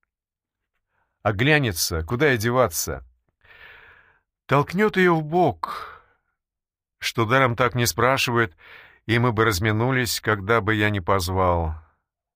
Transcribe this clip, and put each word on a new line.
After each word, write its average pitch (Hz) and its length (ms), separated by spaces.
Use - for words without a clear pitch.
Оглянется, 107 800
куда 123 280
ей 120 80
деваться? 110 680
Толкнет 170 500
ее 180 180
в 160 100
бок, - 800
что - 260
даром 120 320
так 123 180
не 120 120
спрашивает, 120 680
и 113 120
мы 120 140
бы 107 120
разминулись, 113 760
когда 107 400
бы 107 140
я 104 160
не 101 100
позвал. 90 760